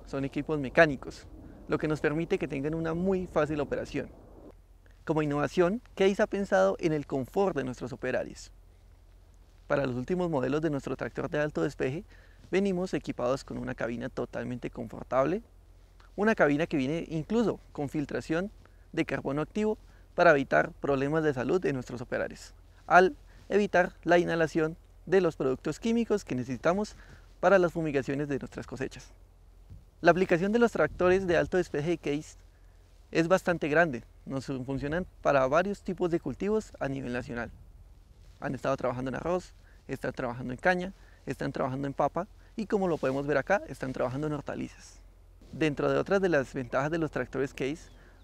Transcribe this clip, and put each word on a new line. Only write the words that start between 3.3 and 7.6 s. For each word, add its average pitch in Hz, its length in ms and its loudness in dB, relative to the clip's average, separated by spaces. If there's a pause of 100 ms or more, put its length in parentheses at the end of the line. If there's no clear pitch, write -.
operación. 123 500 -4 (920)
Como 156 200 0
innovación, 151 580 2 (140)
Case 196 260 4
ha 208 60 4
pensado 196 520 2
en 156 140 2
el 147 140 -2
confort 156 500 0
de 135 60 -2